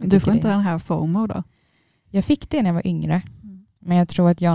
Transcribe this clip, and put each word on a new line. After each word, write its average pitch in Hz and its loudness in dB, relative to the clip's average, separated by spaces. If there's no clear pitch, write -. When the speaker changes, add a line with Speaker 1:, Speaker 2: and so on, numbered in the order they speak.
Speaker 1:
Du 185 -2
Speaker 2:
tycker 196 6
Speaker 1:
får 202 2
inte 226 0
Speaker 2:
det 202 2
Speaker 1:
den 202 2
här 170 -2
fomo 170 -2
då? 190 -6
Speaker 2:
Jag 196 0
fick - -2
det 294 0
när 196 0
jag 170 0
var 165 -4
yngre. 160 -2
Speaker 1:
Mm. 196 -20
Speaker 2:
Men 175 -2
jag 175 4
tror 175 2
att 170 -2
jag 175 2